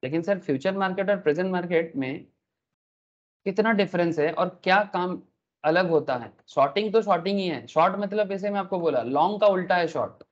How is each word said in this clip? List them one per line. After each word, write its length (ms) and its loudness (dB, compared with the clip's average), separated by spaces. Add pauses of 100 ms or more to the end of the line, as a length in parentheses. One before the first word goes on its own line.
लेकिन 180 -2
सर 180 0
फ्यूचर 380 -2
मार्केट 320 -2
और 120 2
प्रेजेंट 300 0
मार्केट 440 -2
में 300 -6 (1200)
कितना 260 0
difference 480 0
है 140 2
और 160 0 (140)
क्या 200 4 (100)
काम 280 -4 (420)
अलग 260 2
होता 260 0
है? 160 -10 (160)
Shorting 460 0
तो 80 4
shorting 380 0
ही 80 -2
है। 200 -6
Short 320 2
मतलब, 300 -2
जैसे 200 -4
मैं 100 -2
आपको 200 -4
बोला, 220 0
long 400 0
का 60 6
उल्टा 280 2
है 120 2
short। 440 -6